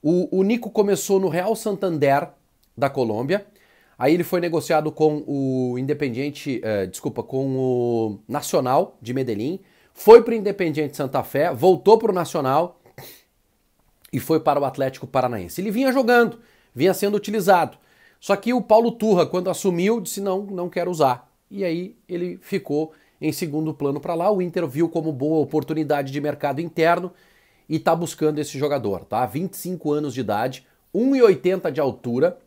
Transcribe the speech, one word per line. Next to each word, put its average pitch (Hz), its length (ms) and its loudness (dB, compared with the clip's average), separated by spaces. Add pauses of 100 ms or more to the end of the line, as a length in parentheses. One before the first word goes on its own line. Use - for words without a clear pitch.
O, 180 360 0
o 190 40 4
Nico 226 260 0
começou 196 500 2
no 190 80 0
Real 180 280 -2
Santander, 165 760 0 (480)
da 135 140 -2
Colômbia. 135 560 -2 (500)
Aí 135 160 2
ele 175 100 0
foi 180 160 -2
negociado 160 520 -2
com 151 340 0
o 131 540 -2
Independiente, 139 840 -4
eh, 104 220 -2
desculpa, 113 380 -8
com 135 340 -4
o 120 680 0
Nacional 143 760 0
de 120 140 -8
Medellín. 131 440 -4 (320)
Foi 233 300 10
pro 233 140 -2
Independiente 160 600 -2
Santa 131 280 -2
Fé, 143 280 -2
voltou 180 460 6
pro 220 160 0
Nacional 160 680 -2 (1300)
e 135 60 -2
foi 160 200 0
para 147 200 0
o 139 60 -2
Atlético 131 420 -6
Paranaense. 120 520 -4
Ele 208 120 -6
vinha 262 200 0
jogando, 240 480 2 (340)
vinha 170 200 2
sendo 202 240 -2
utilizado. 196 640 0 (400)
Só - 160 0
que 226 180 -2
o 247 80 0
Paulo 214 300 4
Turra, 190 340 2
quando 180 240 -4
assumiu, 185 500 0
disse, - 220 -8
"Não, 196 220 -2
não 185 260 -8
quero 175 220 -4
usar." 143 360 0 (220)
E 196 160 -6
aí 175 320 -6 (100)
ele 175 360 -8
ficou 156 500 -4 (280)
em 151 120 -2
segundo 156 400 -4
plano 143 260 -4
pra 170 160 -6
lá. 175 160 0
O 190 100 0
Inter 175 240 -4
viu 151 220 -2
como 160 240 -4
boa 151 300 0
oportunidade 147 680 -2
de 143 120 -6
mercado 143 400 -4
interno 170 500 0 (560)
e 160 100 -4
tá 165 160 2
buscando 156 460 -2
esse 151 180 -8
jogador, 131 460 -2
tá? 117 220 -2
Vinte 175 300 -6
e - 20 -14
cinco 175 340 -6
anos 147 220 -4
de 127 80 -6
idade, 113 440 -4 (280)
um 254 200 2
e 262 80 4
oitenta 185 480 4
de 147 120 -4
altura 131 640 0